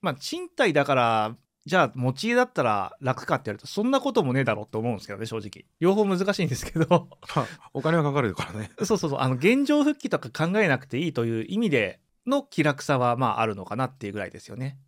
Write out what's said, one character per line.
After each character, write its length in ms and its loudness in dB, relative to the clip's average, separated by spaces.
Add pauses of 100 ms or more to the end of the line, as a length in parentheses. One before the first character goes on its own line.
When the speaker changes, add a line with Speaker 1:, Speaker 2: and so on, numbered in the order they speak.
Speaker 1:
ま 120 -2
あ、 20 -4
賃 340 -10
貸 240 2
だ 140 4
か 80 2
ら、 420 2 (300)
じ 100 0
ゃ 60 6
あ 120 2
持 200 0
ち 140 -6
家 60 2
だ 80 6
っ 100 -2
た 100 0
ら 380 0
楽 260 -4
か 80 0
っ 60 2
て 60 -16
言 60 -4
わ 40 -8
れ 20 -12
る 20 -20
と、 60 -18
そ 180 -4
ん 60 0
な 100 2
こ 120 -2
と 120 2
も 80 0
ね 80 2
え 40 2
だ 100 0
ろ 80 -8
っ 60 -14
て 100 -6
思 100 -2
う 60 -2
ん 20 -6
で 60 -10
す 40 -20
け 60 -10
ど 60 -12
ね、 80 -8
正 120 -6
直。 280 -14 (120)
両 160 4
方 120 4
難 140 2 (120)
し 100 0
い 40 0
ん 20 0
で 60 -4
す 100 -6
け 140 -6
ど。 320 2 (260)
Speaker 2:
ま 60 2
あ、 40 -4 (280)
お 80 -6
金 160 2
は 40 2
か 120 0
か 80 2
る 120 0
か 120 -6
ら 120 -10
ね。 200 -8
Speaker 1:
そ 160 0
う 40 2
そ 100 -2
う 20 -4
そ 60 -4
う。 20 -4
あ 100 0
の、 60 0
現 320 2
状 180 4
復 140 0
帰 100 -6
と 100 0
か 120 -14
考 280 -2
え 100 4
な 100 2
く 80 -20
て 120 -6
い 100 -2
い 40 -6
と 140 0
い 160 -2
う 40 -6
意 120 -4
味 120 0
で 300 0 (260)
の 160 0
気 200 -2
楽 200 0
さ 140 0
は、 220 2
ま 140 2
あ、 80 -2
あ 60 2
る 100 -2
の 100 -12
か 100 -6
な 120 -2
っ 60 -20
て 120 -12
い 40 -8
う 40 -10
ぐ 60 -6
ら 60 -6
い 40 -10
で 100 -18
す 80 -20
よ 80 -14
ね。 320 -10